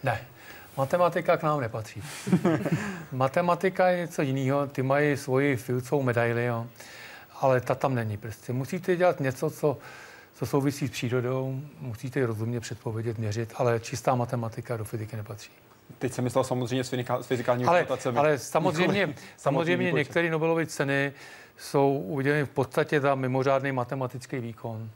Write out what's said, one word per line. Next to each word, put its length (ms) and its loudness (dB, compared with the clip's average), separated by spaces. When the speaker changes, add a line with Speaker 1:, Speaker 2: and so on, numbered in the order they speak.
Speaker 1:
ne. 180 0
Matematika 600 2
k 60 -4
nám 180 2
nepatří. 420 -8
<laughs> 540 -4
Matematika 760 2
je 120 2
něco 220 -4
jiného, 460 2
ty 160 -4
mají 340 4
svoji 400 2
Fieldsovou 460 -2
medaili, 420 2
jo. 220 -2
Ale 200 4
ta 140 0
tam 200 0
není 220 -2
prostě. 360 -8
Musíte 420 -2
dělat 240 2
něco, 300 0
co, 280 0
co 100 -4
souvisí 420 0
s 40 -4
přírodou, 680 -2
musíte 400 -6
ji 60 2
rozumně 340 -2
předpovědět, 580 -6
měřit, 380 -4
ale 240 2
čistá 360 0
matematika 640 -4
do 80 -6
fyziky 300 -8
nepatří. 360 -12
Speaker 2:
Teď 140 -2
jsem 100 -2
myslel 200 2
samozřejmě 400 0
s 100 -6
fyzika-, 280 -2
s 60 -12
fyzikálními 420 2
Speaker 1:
Ale, 140 6
Speaker 2:
konotacemi. 360 -2
Speaker 1:
ale 180 4
samozřejmě, 640 2
Speaker 2:
Nikoli 160 0
Speaker 1:
samozřejmě 0 -
Speaker 2:
samotný 380 2
výpočet. 220 0
Speaker 1:
některé 320 2
Nobelovy 380 2
ceny 460 0
jsou 500 2
uděleny 380 2
v 40 -8
podstatě 520 2
za 140 4
mimořádný 560 2
matematický 680 -4
výkon. 560 -8